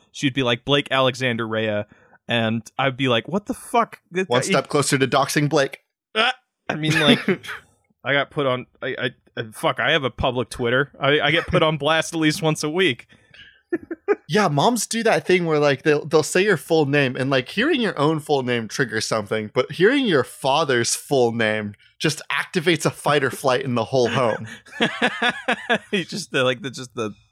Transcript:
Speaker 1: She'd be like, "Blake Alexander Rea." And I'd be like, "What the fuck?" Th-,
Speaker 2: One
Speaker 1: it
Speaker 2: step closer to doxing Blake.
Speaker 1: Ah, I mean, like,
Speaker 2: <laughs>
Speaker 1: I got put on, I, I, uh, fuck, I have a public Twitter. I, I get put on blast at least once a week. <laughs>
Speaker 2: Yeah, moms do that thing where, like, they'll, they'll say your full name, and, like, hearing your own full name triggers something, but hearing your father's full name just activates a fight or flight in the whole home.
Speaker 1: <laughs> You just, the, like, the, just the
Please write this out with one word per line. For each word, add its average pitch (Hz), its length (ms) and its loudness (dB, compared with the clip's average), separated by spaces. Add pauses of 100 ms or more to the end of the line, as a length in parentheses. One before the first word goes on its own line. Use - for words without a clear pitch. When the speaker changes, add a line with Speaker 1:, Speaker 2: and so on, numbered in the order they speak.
(100)
Speaker 1:
She'd 139 220 -2
be 135 100 0
like, 120 220 0
"Blake 143 260 0
Alexander 123 560 0
Rea." 110 380 -2 (420)
And 113 360 -2 (160)
I'd 131 180 0
be 131 120 0
like, 117 200 0
"What 196 160 -4
the 254 100 -6
fuck?" - 460 -4 (120)
Th-, 185 160 -2
Speaker 2:
One 123 120 2
Speaker 1:
it - 40 0
Speaker 2:
step 160 240 0
closer 143 280 0
to 131 100 2
doxing 139 440 2
Blake. 139 300 0 (340)
Speaker 1:
Ah, 233 180 0 (380)
I - 60 -4
mean, 156 220 0
like, 147 300 4
Speaker 2:
<laughs> - 760 -8
Speaker 1:
I 131 120 -2
got 139 160 -2
put 143 160 -4
on, 127 180 -2 (160)
I, 135 180 -8
I, 127 120 -4 (260)
uh, 120 160 -6
fuck, - 260 -2
I 117 140 0
have 160 120 0
a 123 60 -2
public 123 380 -2
Twitter. 127 500 0
I, 143 220 2
I 143 120 2
get 160 140 0
put 180 160 0
on 156 140 2
blast 156 380 0
at 165 40 -4
least 156 220 0
once 156 240 0
a 151 60 -2
week. 165 380 0 (640)
<laughs> 339 80 -4 (520)
Speaker 2:
Yeah, 196 180 4
moms 190 380 2
do 226 180 -4
that 165 220 2
thing 180 200 4
where, 156 120 2
like, 143 260 2
they'll, 147 200 2
they'll 151 180 2
say 180 220 0
your 202 140 2
full 160 260 2
name, 139 320 2
and, 135 140 -2
like, 131 180 0
hearing 269 320 0
your 196 180 -2
own 156 220 2
full 139 220 0
name 120 260 -2
triggers 110 380 -2
something, 110 480 -4
but 127 180 0
hearing 247 320 4
your 160 180 4
father's 135 720 0
full 123 380 2
name 107 420 -2 (240)
just - 220 -2 (100)
activates 156 540 -2
a 151 60 0
fight 147 340 0
or 123 60 0
flight 127 320 0
in 123 120 -4
the 117 100 0
whole 123 240 2
home. 117 380 0 (320)
Speaker 1:
<laughs> 233 80 0 (1040)
You 185 120 0
just, - 260 -12
the, 135 140 0
like, 127 160 0
the, 131 100 -10
just 120 240 -14
the 107 180 -6 (200)